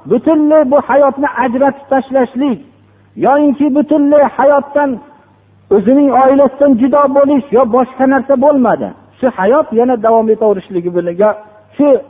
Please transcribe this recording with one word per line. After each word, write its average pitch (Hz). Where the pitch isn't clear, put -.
butunlay 302
bu 277
hayotni 277
ajratib 262
tashlashlik 262
yoinki 277
butunlay 285
hayotdan 285
o'zining 262
oilasidan 269
judo 269
bo'lish 277
yo 240
boshqa 247
narsa 269
bo'lmadi. 226
Shu -
hayot 240
yana 247
davom 220
etaverishligi 202
bilan 175
yo 208
shu 294